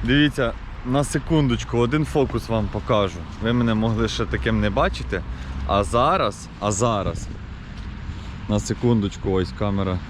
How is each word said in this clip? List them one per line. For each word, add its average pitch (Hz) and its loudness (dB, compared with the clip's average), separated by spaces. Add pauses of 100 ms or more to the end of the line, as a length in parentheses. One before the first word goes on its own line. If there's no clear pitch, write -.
Дивіться, 135 4 (340)
на 135 2
секундочку, 131 2
один 127 2
фокус 123 0
вам 110 2
покажу. 101 0 (260)
Ви 113 2
мене 117 2
могли 110 2
ще 113 -2
таким 110 0
не 104 2
бачити. 101 0 (460)
А 101 4
зараз, 123 2 (120)
а 104 0
зараз, 101 0 (1200)
на 104 4
секундочку, 107 0
ось 92 2
камера. 98 0 (100)